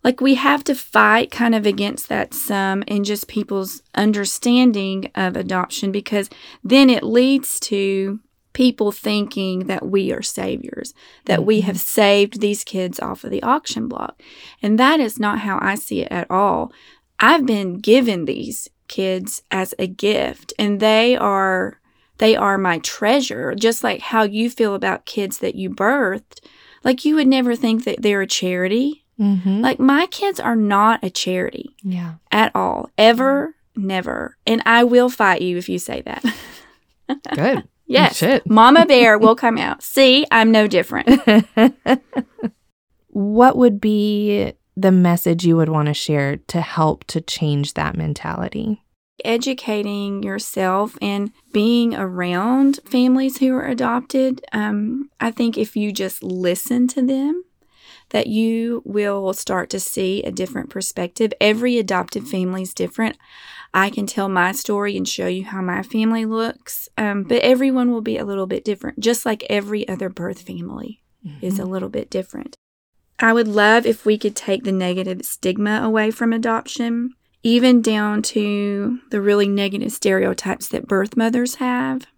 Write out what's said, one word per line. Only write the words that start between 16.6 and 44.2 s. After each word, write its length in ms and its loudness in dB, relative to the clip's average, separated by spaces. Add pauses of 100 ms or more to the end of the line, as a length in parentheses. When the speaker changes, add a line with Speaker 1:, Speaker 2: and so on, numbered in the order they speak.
Speaker 1:
I've 260 4
been 340 -2
given 460 4
these 420 -8 (200)
kids 540 -4 (100)
as 280 -4
a 80 -2
gift, 720 -4
and 220 0
they 340 4
are, 640 0 (380)
they 180 4
are 220 0
my 220 0
treasure, 760 -2
just 280 0
like 180 -4
how 220 0
you 260 -2
feel 260 -2
about 300 -4
kids 340 -6
that 160 -4
you 140 -8
birthed. 680 -2 (440)
Like, 200 0
you 120 2
would 120 4
never 280 2
think 300 0
that 180 -4
they're 180 2
a 60 -2
charity. 760 -2 (140)
Speaker 2:
Mm-hmm. 420 2
Speaker 1:
Like, 180 0
my 260 4
kids 340 -4
are 160 -2
not 480 2
a 60 -4
charity 720 -6
Speaker 2:
Yeah. 340 -6 (160)
Speaker 1:
at 240 2
all, 400 -2
ever, 600 4 (200)
never. 720 -6
And 220 2
I 160 6
will 260 6
fight 320 2
you 160 -4
if 100 -8
you 120 -4
say 220 -8
that. 220 -12 (840)
<laughs> 260 -8
Speaker 2:
Good. 300 0 (240)
Speaker 1:
Yes. 340 4
Speaker 2:
You 80 2
should. 200 2
Speaker 1:
Mama 360 8
Bear 320 8
will 180 6
come 220 0
out. 260 -4
Speaker 2:
<laughs> 140 -10
Speaker 1:
See, 340 6
I'm 200 6
no 160 6
different. 420 0 (160)
Speaker 2:
<laughs> 300 4 (1500)
What 480 4
would 220 4
be 760 0 (220)